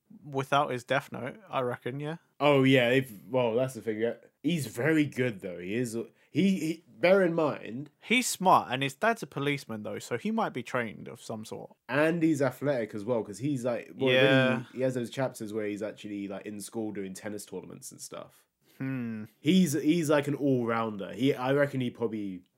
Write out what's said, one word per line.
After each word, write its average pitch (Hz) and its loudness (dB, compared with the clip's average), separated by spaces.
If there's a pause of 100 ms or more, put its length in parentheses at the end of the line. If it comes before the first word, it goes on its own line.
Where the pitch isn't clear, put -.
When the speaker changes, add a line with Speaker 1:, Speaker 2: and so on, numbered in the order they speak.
(240)
Speaker 1:
Without 143 0
his 123 -6
Death - -2
Note, 120 -10 (140)
I 135 -2
reckon, 123 -4
yeah. 151 -8 (240)
Speaker 2:
Oh, 139 6
yeah. 131 6
If, 131 2 (160)
well, 120 0
that's 131 0
the 113 -10
thing. 107 -4
Yeah. 117 0 (280)
He's 151 0
very 143 2
good, 123 -2
though. 90 -10
He 90 -6
is. 117 -2 (360)
He, 185 4
he, 160 -4 (140)
bear 190 6
in 170 2
mind. 123 -2 (100)
Speaker 1:
He's 247 0
smart, 143 6
and 131 0
his 139 -2
dad's 220 0
a 165 -12
policeman, 139 -4
though, 104 -6
so - -6
he 208 -4
might 202 -2
be 120 -8
trained 113 -6
of 131 -16
some 107 -10
sort. 107 -14 (180)
Speaker 2:
And 156 2
he's 151 2
athletic 131 -2
as 104 -8
well, 113 0
'cause 98 -10
he's, 131 -4
like, 117 -4
well, 131 0
when 127 4
Speaker 1:
Yeah. 131 6 (100)
Speaker 2:
he, 117 -12
he 127 -2
has 131 0
those 120 -4
chapters 117 -6
where 107 -4
he's 104 -4
actually, 101 -8
like, 98 -10
in 104 -10
school 110 -8
doing 95 -8
tennis 104 -10
tournaments - -14
and - -18
stuff. - -14 (460)
Speaker 1:
Hmm. 120 -6 (160)
Speaker 2:
He's, 165 4
he's, 156 2
like, 143 4
an 143 -2
all-rounder. 113 0
He, 135 2
I 127 -2
reckon 139 2
he 120 -2
probably 104 -4 (160)